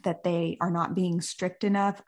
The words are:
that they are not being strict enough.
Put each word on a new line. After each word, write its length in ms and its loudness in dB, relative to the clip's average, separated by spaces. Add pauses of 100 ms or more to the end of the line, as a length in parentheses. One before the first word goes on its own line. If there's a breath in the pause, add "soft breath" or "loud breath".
that 200 -2
they 360 0
are 120 0
not 240 0
being 260 0
strict 420 -6
enough. 440 2